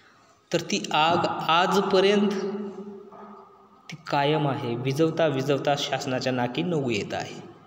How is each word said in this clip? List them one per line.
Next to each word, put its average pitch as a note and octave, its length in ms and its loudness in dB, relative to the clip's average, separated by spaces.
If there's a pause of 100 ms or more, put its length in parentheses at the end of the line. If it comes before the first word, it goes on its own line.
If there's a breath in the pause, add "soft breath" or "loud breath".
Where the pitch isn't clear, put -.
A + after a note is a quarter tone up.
(540 loud breath)
तर E3+ 80 2
ती - 300 -4
आग D#3+ 340 4 (240)
आजपर्यंत G3 800 4 (1600)
ती - 40 -12 (120)
कायम D3 400 2
आहे, A#2+ 280 -2
विझवता D#3+ 520 0
विझवता C#3 500 0
शासनाच्या B2+ 560 -2
नाकी B2 300 -2
नऊ D#3 260 0
येत G2 240 -2
आहे. - 420 -10 (120)